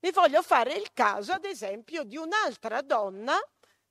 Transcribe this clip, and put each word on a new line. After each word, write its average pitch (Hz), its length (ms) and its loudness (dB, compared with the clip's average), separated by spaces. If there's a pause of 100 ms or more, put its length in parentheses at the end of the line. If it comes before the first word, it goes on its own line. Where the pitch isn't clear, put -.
Vi 349 100 -2
voglio 339 320 6
fare 269 320 2
il 403 180 -6
caso, 208 400 0
ad 370 120 -4
esempio, 233 600 -8
di 214 120 -14
un'altra 320 680 -4
donna 226 540 -2 (540)